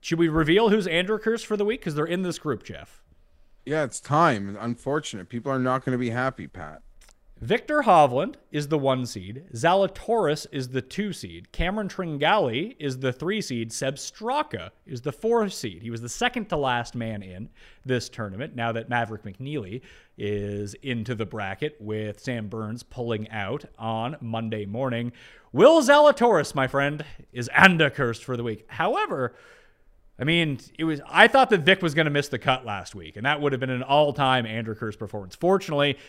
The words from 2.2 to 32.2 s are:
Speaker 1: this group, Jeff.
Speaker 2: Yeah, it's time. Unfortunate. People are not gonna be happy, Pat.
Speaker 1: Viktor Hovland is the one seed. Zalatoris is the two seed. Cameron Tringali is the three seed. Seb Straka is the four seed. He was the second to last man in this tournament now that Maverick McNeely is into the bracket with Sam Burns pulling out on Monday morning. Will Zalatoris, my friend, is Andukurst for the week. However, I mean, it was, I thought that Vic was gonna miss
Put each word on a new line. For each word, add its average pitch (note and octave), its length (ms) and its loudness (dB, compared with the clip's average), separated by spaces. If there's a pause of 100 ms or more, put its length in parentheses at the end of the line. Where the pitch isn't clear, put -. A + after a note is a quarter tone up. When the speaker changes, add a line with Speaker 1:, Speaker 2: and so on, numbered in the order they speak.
Speaker 1:
this F3 180 -4
group, B2 240 -4
Jeff. - 400 -18 (600)
Speaker 2:
Yeah, D3+ 200 0
it's - 160 -8
time. A#2 600 2
Unfortunate. A#2+ 680 -6
People A#2+ 240 -6
are C3 80 0
not B2+ 240 0
gonna B2+ 140 -2
be B2 120 -2
happy, B2 380 -4
Pat. D#2 340 -16 (560)
Speaker 1:
Viktor A#3+ 440 -2
Hovland D#3 540 6 (140)
is D3 180 -6
the D#3 100 0
one C3 260 2
seed. A2 480 -12
Zalatoris F#3 1000 0
is C3 180 -6
the B2+ 120 -4
two G3 320 -6
seed. - 400 -14
Cameron G3+ 340 -2
Tringali E3 920 0
is C3+ 220 -4
the C3 120 0
three F#3 300 -4
seed. A2+ 320 -6
Seb C#3 220 -4
Straka A3+ 760 -6 (160)
is C3 160 -10
the C#3+ 100 -4
four A3+ 380 2
seed. G2 320 -10
He A2+ 80 -8
was A#2 100 -8
the A#2+ 80 -10
second A#3+ 400 -4
to E3+ 80 -2
last B2+ 380 -2
man A2+ 280 -6
in F#2 280 -14 (340)
this B2+ 240 -2
tournament G#2+ 480 -10
now A#2 160 -2
that A2+ 160 -6
Maverick A#2 360 -4
McNeely B2 580 -10 (340)
is G#2 560 -6 (100)
into B2 320 -4
the A2 120 -4
bracket G#2 520 -8
with G#2+ 420 -8
Sam A#2 280 -6
Burns A2 340 -8
pulling A2+ 460 -6
out A2 380 -6 (120)
on A2+ 440 -4
Monday A2+ 420 -6
morning. A#2+ 480 -4 (400)
Will C#4+ 300 8
Zalatoris, B3+ 720 6
my C3+ 120 2
friend, C#3+ 380 -2 (300)
is B2 200 -6
Andukurst D3 680 6
for B2 140 -4
the A#2 60 -4
week. A2 240 -6
However, G3+ 680 -2 (840)
I - 60 -4
mean, D#3 360 0 (180)
it D#3 60 -4
was, D#3 220 -2
I G3 220 6
thought C4+ 220 6
that G3 100 4
Vic F#3 220 4
was E3 100 0
gonna D#3 160 2
miss C#3+ 200 0